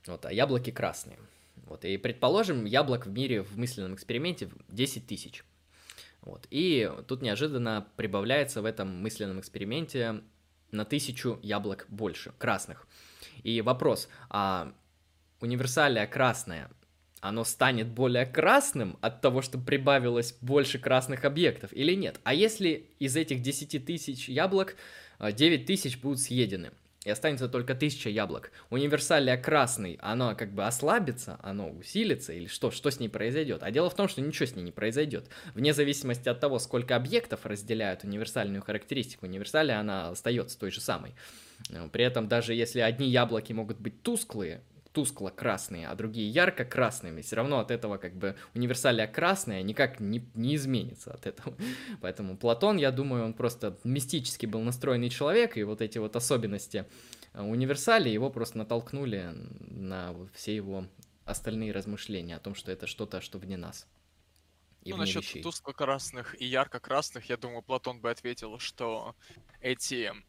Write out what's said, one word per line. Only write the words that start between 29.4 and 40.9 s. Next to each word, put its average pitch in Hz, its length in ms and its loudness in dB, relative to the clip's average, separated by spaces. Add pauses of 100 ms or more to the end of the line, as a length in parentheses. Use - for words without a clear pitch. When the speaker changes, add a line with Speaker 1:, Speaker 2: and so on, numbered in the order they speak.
Speaker 1:
оно 113 340 0
как 101 180 -6
бы 98 120 0
ослабится, 143 760 0
оно 98 280 -6
усилится, 110 640 -2
или 85 120 -8
что, - 240 -2
что - 200 -2
с 131 100 -6
ней 95 80 -2
произойдет? 120 540 -2
А 101 80 -4
дело 165 200 2
в 175 40 -10
том, 196 140 2
что 131 140 -4
ничего 147 240 0
с - 100 -8
ней 90 60 -6
не 87 100 -8
произойдет. 123 560 0 (260)
Вне 143 200 4
зависимости 139 540 0
от 123 120 0
того, 139 180 2
сколько 123 380 0
объектов 139 500 0
разделяют 104 580 -2
универсальную 101 580 -2
характеристику, 107 640 -4
универсалия, 107 540 2
она 95 300 -2
остается 117 480 -2
той 98 120 -4
же 107 100 -8
самой. - 340 -4 (560)